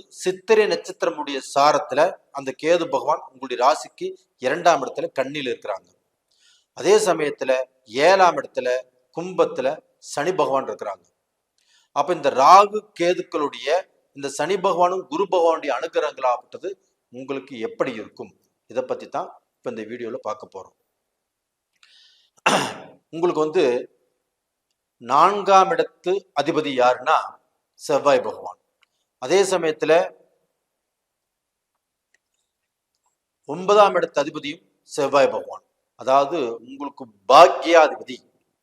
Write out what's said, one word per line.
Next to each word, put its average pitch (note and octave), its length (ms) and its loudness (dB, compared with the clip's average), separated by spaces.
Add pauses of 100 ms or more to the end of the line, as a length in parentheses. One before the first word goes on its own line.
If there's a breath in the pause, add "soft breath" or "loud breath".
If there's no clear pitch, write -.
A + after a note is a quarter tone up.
(200)
சித்திரை G#3 500 0
நட்சத்திரமுடைய D#3+ 680 -6 (120)
சாரத்துல. C#3 500 2 (380)
அந்த C3+ 120 -8 (120)
கேது E3 220 2 (100)
பகவான் C#3 260 -2 (120)
உங்களுடைய B2+ 320 -10
ராசிக்கு D#3 420 0 (400)
இரண்டாம் D#3+ 360 2
இடத்துல C#3+ 260 -6 (100)
கண்ணியில் C3+ 320 -6
இருக்கிறாங்க. G#2 360 -10 (920)
அதே E3 160 4 (120)
சமயத்துல D3 460 -2 (540)
ஏழாம் F3+ 340 6
இடத்துல B2+ 280 -6 (480)
கும்பத்துல E3 520 -2 (440)
சனி D3+ 280 -4
பகவான் C3+ 300 -2
இருக்கிறாங்க. G#2 340 -12 (960)
அப்ப E3 180 -2
இந்த C#3 120 0 (120)
ராகு G3+ 360 6 (220)
கேதுக்களுடைய, D3+ 680 -4 (480)
இந்த C#3 120 -10 (120)
சனி F3 260 -2
பகவானும் F3+ 460 0
குரு F3+ 200 -2
பகவானுடைய D#3+ 460 0
அனுகிரகங்களாகப்பட்டது C#3+ 920 -4 (420)
உங்களுக்கு C3 420 -12 (160)
எப்படி C#3 220 -4 (100)
இருக்கும், G2+ 300 -18 (380)
இதை A#2 220 -6
பத்தி A2+ 240 -10
தான் F3 160 -8 (240)
இப்ப - 180 -12
இந்த A2 160 -12
வீடியோல A#2 380 -12
பார்க்க G#2+ 260 -12
போறோம். F#2+ 220 -20 (2500 soft breath)
உங்களுக்கு E3 300 0
வந்து D#3 200 0 (1400)
நான்காம் F3+ 720 4
இடத்து D#3+ 380 -4 (280)
அதிபதி C#3+ 300 -2 (100)
யாருன்னா B2+ 360 2 (600)
செவ்வாய் C3+ 500 0
பகவான். F#2 260 -16 (680)
அதே D#3+ 140 2 (120)
சமயத்துல D#3 420 -2 (3500)
ஒன்பதாம் F#3+ 460 4
இடத்து E3 240 -2
அதிபதியும் D3+ 400 -10 (320)
செவ்வாய் C#3 380 2
பகவான். G2 320 -10 (360)
அதாவது C#3+ 380 2 (300)
உங்களுக்கு C#3 360 -14 (260)
பாக்கியாதிபதி D#3 840 6 (460)